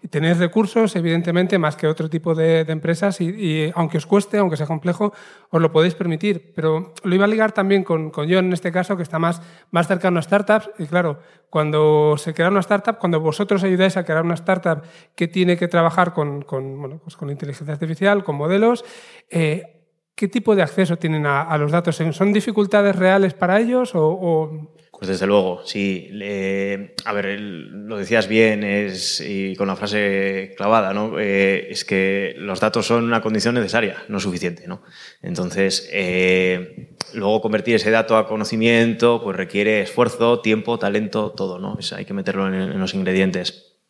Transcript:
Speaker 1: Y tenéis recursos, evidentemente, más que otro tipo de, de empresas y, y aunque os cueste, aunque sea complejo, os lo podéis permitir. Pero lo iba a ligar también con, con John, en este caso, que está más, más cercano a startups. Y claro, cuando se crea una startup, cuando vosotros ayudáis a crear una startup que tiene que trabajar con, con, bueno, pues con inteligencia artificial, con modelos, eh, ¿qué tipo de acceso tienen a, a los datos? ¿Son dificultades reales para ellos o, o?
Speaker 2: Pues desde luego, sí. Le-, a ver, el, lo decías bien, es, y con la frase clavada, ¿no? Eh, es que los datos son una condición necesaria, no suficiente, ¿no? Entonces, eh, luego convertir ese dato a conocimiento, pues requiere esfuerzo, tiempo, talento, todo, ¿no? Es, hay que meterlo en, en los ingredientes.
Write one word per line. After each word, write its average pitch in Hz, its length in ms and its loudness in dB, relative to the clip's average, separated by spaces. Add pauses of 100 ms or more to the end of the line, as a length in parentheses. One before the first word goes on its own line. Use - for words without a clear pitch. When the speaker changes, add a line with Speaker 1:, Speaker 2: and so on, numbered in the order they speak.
Speaker 1:
Y 185 60 -16
tenéis 165 300 0
recursos, 202 580 2
evidentemente, 170 640 0
más 151 160 0
que - 100 -4
otro 160 240 -2
tipo 165 240 -2
de, 160 300 2
de 160 80 -4
empresas 165 480 -2
y, 175 60 0
y 156 500 -2
aunque 165 220 0
os 147 80 -2
cueste, 202 320 2
aunque 185 180 2
sea 147 100 -4
complejo, 170 460 -2 (380)
os 165 120 2
lo 160 120 2
podéis 165 220 4
permitir. 175 600 -2
Pero 160 380 -2 (100)
lo 180 100 0
iba 196 120 4
a - 20 2
ligar 220 240 2
también 196 320 2
con, 160 260 -2
con 156 220 -2
John, 185 140 4
en 185 80 0
este 175 180 -4
caso, 185 240 -2
que 175 80 -6
está 160 160 -6
más, 170 220 0 (300)
más 170 180 0
cercano 180 300 2
a - 20 -2
startups. 208 480 2 (100)
Y 160 60 -4
claro, 156 340 0 (300)
cuando 151 680 4
se 156 160 -6
crea 170 140 2
una 196 140 4
startup, 208 380 0
cuando 170 200 2
vosotros 185 460 0
ayudáis 190 320 4
a 175 80 -2
crear 160 180 0
una 170 120 0
startup 170 480 -2 (300)
que 170 140 -2
tiene 175 300 2
que 175 100 0
trabajar 170 460 2
con, 143 280 -4
con, 135 380 -8
bueno, 147 240 -12
pues - 140 -20
con 143 120 -8
inteligencia 147 440 -10
artificial, 180 500 0
con 143 140 -4
modelos, 202 480 2 (440)
eh, 165 520 -2 (340)
¿qué 202 120 -2
tipo 214 280 2
de 190 60 4
acceso 170 360 2
tienen 156 280 -2
a, 143 160 2
a 160 160 -2
los 147 140 0
datos? 170 280 0 (120)
¿Son 202 200 2
dificultades 202 640 2
reales 185 380 4
para 185 260 2
ellos 247 360 0
o, 160 80 4
o? 156 720 -2 (160)
Speaker 2:
Pues - 160 -10
desde 95 180 0
luego, 95 400 2
sí. 98 460 -4
Le-, 98 840 -6 (100)
a 110 100 -6
ver, 101 120 -4
el, 101 640 -10
lo 110 100 -8
decías 101 300 0
bien, 107 360 2
es, 101 600 -4
y 98 300 -6
con 98 120 -2
la 95 80 -2
frase 98 800 -2
clavada, 104 380 2
¿no? 104 260 -4
Eh, 98 520 0
es - 120 -8
que 95 540 -2
los 92 220 -8
datos 107 260 0
son 117 200 2
una 117 180 0
condición 110 320 0
necesaria, 110 520 -2
no 101 120 -6
suficiente, 87 480 -6
¿no? 92 160 -12 (400)
Entonces, 92 680 -2
eh, 92 1040 0 (200)
luego 107 260 2
convertir 107 320 0
ese 107 160 2
dato 113 260 4
a 107 120 2
conocimiento, 117 960 2
pues 98 120 -4
requiere 101 460 0
esfuerzo, 117 600 0
tiempo, 110 360 0
talento, 104 540 -2
todo, 92 260 -6
¿no? 98 220 -10
Es, - 120 -8
hay 98 140 -12
que 101 80 -12
meterlo 98 340 -4
en, 95 60 -2
en 95 260 -4
los 92 140 -4
ingredientes. 92 840 -2 (100)